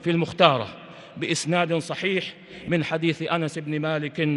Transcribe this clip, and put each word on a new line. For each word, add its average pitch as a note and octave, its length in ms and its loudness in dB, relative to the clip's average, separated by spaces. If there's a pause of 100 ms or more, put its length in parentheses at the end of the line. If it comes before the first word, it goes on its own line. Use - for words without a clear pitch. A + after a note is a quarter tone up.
في E3+ 60 2
المختارة D#3+ 580 4 (480)
بإسناد E3 580 0
صحيح E3+ 500 -2 (440)
من D#3+ 160 2
حديث D#3+ 380 0 (100)
أنس E3 260 -2
بن D3+ 220 -4
مالك D3+ 560 -2